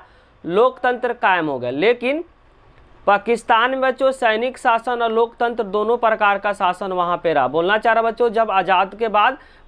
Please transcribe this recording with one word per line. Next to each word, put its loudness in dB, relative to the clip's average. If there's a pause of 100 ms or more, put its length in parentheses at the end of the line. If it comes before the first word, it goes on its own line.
(440)
लोकतंत्र 0
कायम 0
हो -4
गया। -4
लेकिन 0 (840)
पाकिस्तान 0
में -4
बच्चों 0
सैनिक -2
शासन -2
और 0
लोकतंत्र -2
दोनों -2
प्रकार 2
का -2
शासन -2
वहाँ -2
पे 0
रहा। 2
बोलना 2
चाह 2
रहा 2
बच्चों, 0
जब -2
आज़ाद 0
के -4
बाद 2 (300)